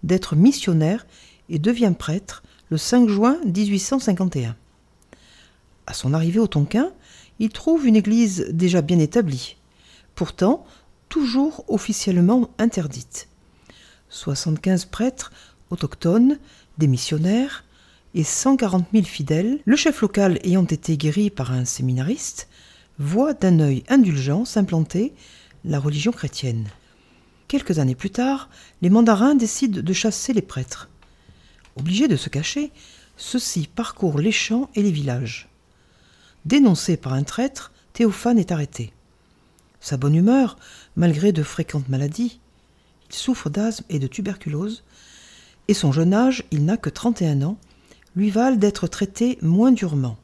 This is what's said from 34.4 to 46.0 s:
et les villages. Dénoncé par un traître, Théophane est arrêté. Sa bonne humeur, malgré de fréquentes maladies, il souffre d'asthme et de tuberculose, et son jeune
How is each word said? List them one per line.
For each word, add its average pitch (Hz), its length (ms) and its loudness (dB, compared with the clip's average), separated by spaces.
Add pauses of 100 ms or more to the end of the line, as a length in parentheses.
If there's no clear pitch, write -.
et 208 80 -2
les 202 100 2
villages. 127 560 -6 (1000)
Dénoncé 185 520 4
par 131 160 -6
un 135 80 0
traître, - 500 -6 (220)
Théophane 233 460 2
est 180 120 0
arrêté. 143 400 -6 (920)
Sa - 160 -6
bonne 143 180 2
humeur, 220 420 2 (380)
malgré 170 360 2
de 160 120 0
fréquentes 143 460 -8
maladies, 143 500 -4 (680)
il - 80 -18
souffre - 360 -4
d'asthme 214 380 -4
et 156 100 -2
de 135 80 -4
tuberculose, 190 760 -8 (840)
et 208 80 6
son 147 160 2
jeune 165 240 4